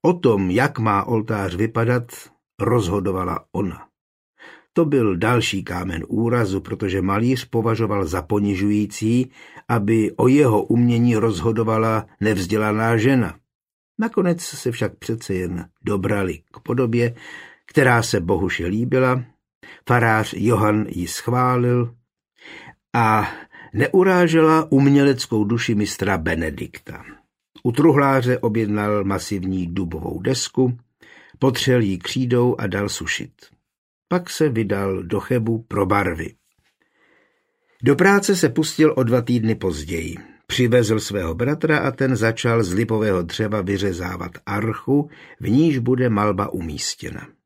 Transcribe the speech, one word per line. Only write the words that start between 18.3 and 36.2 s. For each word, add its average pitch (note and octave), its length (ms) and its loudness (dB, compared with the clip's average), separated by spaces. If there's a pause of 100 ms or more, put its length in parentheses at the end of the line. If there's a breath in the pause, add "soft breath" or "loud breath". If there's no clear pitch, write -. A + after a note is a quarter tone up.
líbila. B2+ 580 0 (640 loud breath)
Farář A2+ 500 2
Johann G#2+ 520 2
ji F2 180 -6
schválil B2 880 0 (1000 loud breath)
a A2 400 2 (400 loud breath)
neurážela D#3+ 1000 4
uměleckou C#3 720 4
duši A#2 320 0
mistra G2 420 -2
Benedikta. D#2+ 880 -6 (580)
U B2 80 0
truhláře C3+ 680 4
objednal G#2 680 0
masivní F#2+ 640 -4
dubovou E2+ 540 -6
desku, B2+ 560 -2 (600 loud breath)
potřel B2+ 420 2
ji G2 160 0
křídou B2 640 0
a - 80 -4
dal G2+ 220 -4
sušit. - 420 -8 (760)
Pak F3 220 -2
se D#3 200 0
vydal G2 540 -2
do F#2+ 160 -2
Chebu A2+ 380 -2 (100)
pro G2+ 180 0
barvy. F#2 500 0 (1500)